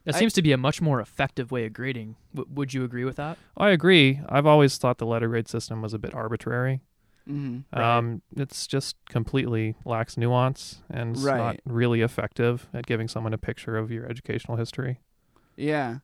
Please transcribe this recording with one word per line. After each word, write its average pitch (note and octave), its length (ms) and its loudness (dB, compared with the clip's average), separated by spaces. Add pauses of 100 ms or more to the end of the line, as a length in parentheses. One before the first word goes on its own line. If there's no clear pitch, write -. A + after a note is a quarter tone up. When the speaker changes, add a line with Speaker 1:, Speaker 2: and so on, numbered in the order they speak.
Speaker 1:
That D3+ 100 -2
Speaker 2:
I F3 40 0
Speaker 1:
seems A3 140 2
to F#3+ 80 2
be D#3 100 6
a C3+ 60 4
much C3+ 240 -2
more C#3+ 180 2
effective C3 520 -4
way A#2+ 140 -2
of A2 80 -8
grading. A#2+ 420 -8 (180)
W-, C#3 220 -10
would C3+ 180 -4
you C3 100 -2
agree B2 220 -4
with C3 120 -6
that? D3+ 200 -8 (180)
Speaker 3:
I G#3 140 4
agree. D#3 580 8
I've C#3+ 200 2
always D3 300 8
thought B2 200 0
the A2+ 80 -4
letter A2+ 240 0
grade A#2 180 -2
system A2 360 -6
was G#2+ 100 -6
a A2 60 -6
bit - 160 -8
arbitrary. B2 640 -4 (480)
Speaker 2:
Mm-hmm. C#3 300 -6 (120)
Speaker 1:
Right. A#2 260 2
Speaker 3:
Um, A#2 240 -2 (140)
it's - 320 -6
just - 300 -4 (100)
completely A2+ 680 -2 (100)
lacks A2+ 320 -4
nuance B2 720 0
and A#2 260 -6
it's C3+ 100 -4
not C3+ 120 2
Speaker 2:
Right. A#2 280 -2
Speaker 3:
really A#2 360 2
effective A#2+ 720 -2
at A#2+ 140 -8
giving A2+ 200 -2
someone A2+ 260 -4
a A2 40 -2
picture A2 400 -8
of A2 140 -4
your A#2 160 -8
educational A#2 500 -6
history. B2+ 420 -6 (560)
Speaker 2:
Yeah. C#3 480 -4